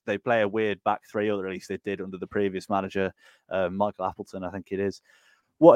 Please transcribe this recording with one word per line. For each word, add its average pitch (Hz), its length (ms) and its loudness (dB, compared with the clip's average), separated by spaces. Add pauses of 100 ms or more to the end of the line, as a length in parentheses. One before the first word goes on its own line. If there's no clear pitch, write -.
They 104 120 -2
play 117 240 0
a 101 60 2
weird 104 360 -2
back 104 160 0 (100)
three, 107 180 -2
or 101 160 -2
at 95 80 -6
least 92 160 -12
they 95 160 -6
did 98 160 -6
under 92 180 -10
the 92 100 -10
previous 98 420 -2
manager, 95 420 -2 (380)
uh, 92 180 0
Michael 98 360 -4
Appleton, 95 400 -8
I 90 80 -8
think 95 180 -12
it 95 80 -4
is. 98 240 -4 (560)
What 160 160 10